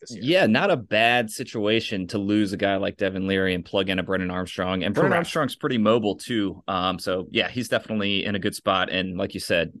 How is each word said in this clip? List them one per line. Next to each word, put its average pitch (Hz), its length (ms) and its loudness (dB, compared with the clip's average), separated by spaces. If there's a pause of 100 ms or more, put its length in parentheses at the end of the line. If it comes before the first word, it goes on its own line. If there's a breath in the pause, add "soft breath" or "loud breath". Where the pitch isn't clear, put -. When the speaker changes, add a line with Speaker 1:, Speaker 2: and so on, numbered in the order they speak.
Speaker 1:
this - 120 -18
year. 98 120 -12
Speaker 2:
Yeah, 175 220 4
not 139 240 4
a 165 60 4
bad 113 540 2
situation 107 800 -2
to 110 100 -2
lose 101 340 2
a 101 40 -2
guy 98 200 2
like 98 200 -2
Devin 95 300 -2
Leary 95 280 2
and 90 100 -4
plug 98 240 0
in 92 100 0
a 92 40 -2
Brennan 92 280 -2
Armstrong. 92 520 -2
And 101 120 0
Brennan - 180 4
Speaker 1:
Correct. 170 60 4
Speaker 2:
Armstrong's 160 380 -2
pretty 127 220 -2
mobile 107 380 4
too. 101 500 -4
Um, 92 320 0
so 92 320 -4
yeah, 101 180 0
he's 123 200 -6
definitely 101 560 -2
in 101 100 -2
a 98 60 -2
good 98 140 -2
spot. 95 360 0
And 92 260 -2
like 101 160 -4
you 95 80 -8
said, 82 400 0